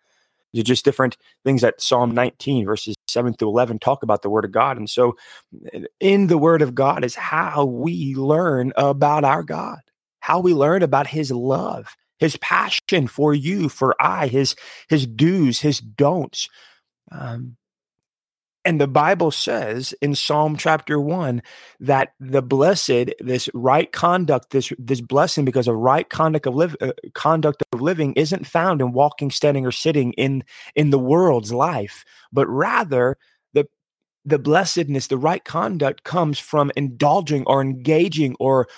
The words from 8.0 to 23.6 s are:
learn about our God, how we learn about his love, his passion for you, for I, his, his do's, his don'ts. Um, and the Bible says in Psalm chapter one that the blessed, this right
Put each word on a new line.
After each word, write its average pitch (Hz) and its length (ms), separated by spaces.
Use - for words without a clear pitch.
learn 135 640
about 143 480
our 151 180
God, 156 380
how 170 180
we 180 160
learn 165 300
about 139 240
his 143 240
love, 123 640
his 160 180
passion 175 720
for 147 260
you, 160 340
for - 320
I, 165 280
his, 131 260
his 135 200
do's, 143 520
his 147 200
don'ts. 143 680
Um, 120 460
and 160 140
the 139 80
Bible 156 420
says 127 680
in 143 140
Psalm 151 420
chapter 151 420
one 143 440
that 135 380
the 135 220
blessed, 135 800
this 127 320
right 131 400